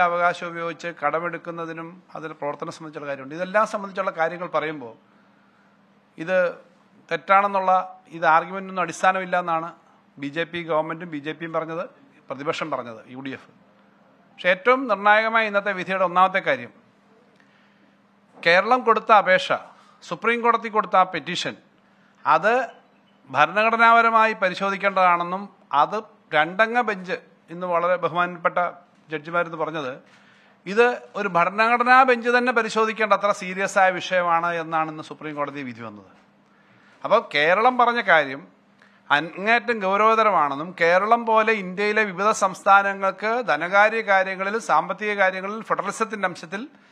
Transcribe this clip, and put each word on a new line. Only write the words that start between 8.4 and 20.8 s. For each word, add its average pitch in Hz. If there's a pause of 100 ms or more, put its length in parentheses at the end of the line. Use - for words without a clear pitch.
അടിസ്ഥാനമില്ല 180
എന്നാണ് 170 (480)
ബി 139
ജെ 151
പി 165 (100)
ഗവൺമെന്റും 165
ബി 151
ജെ 143
പിയും 160
പറഞ്ഞത്, 165 (440)
പ്രതിപക്ഷം 147
പറഞ്ഞത്, 120 (120)
യു 127
ഡി 135
എഫ്. - (840)
പക്ഷേ -
ഏറ്റവും 247
നിർണായകമായ 220
ഇന്നത്തെ 202
വിധിയുടെ 185
ഒന്നാമത്തെ 185
കാര്യം, 135 (1700)
കേരളം 196
കൊടുത്ത 214
അപേക്ഷ, 185 (560)
സുപ്രീം 226
കോടതി 226
കൊടുത്ത 202